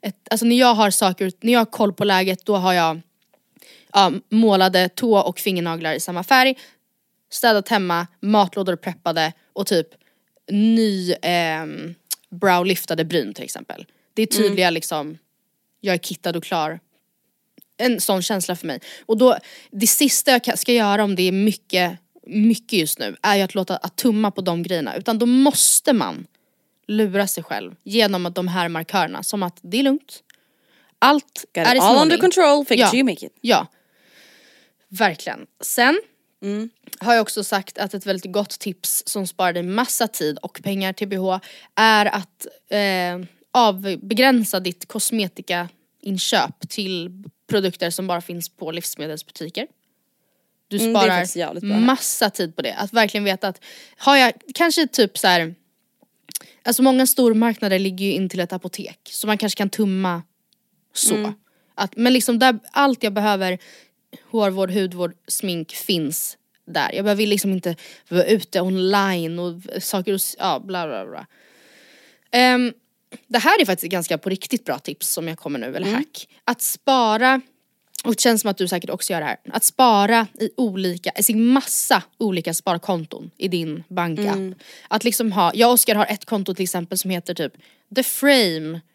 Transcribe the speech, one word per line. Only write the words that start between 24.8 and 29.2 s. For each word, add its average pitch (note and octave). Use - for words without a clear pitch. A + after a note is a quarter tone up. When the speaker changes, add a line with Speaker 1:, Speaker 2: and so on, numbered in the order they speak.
Speaker 1:
Utan A3
då A#3+
måste C4+
man A2
lura G3+
sig E3+
själv G2
genom G3
att F3
de F#3
här F3
markörerna, E3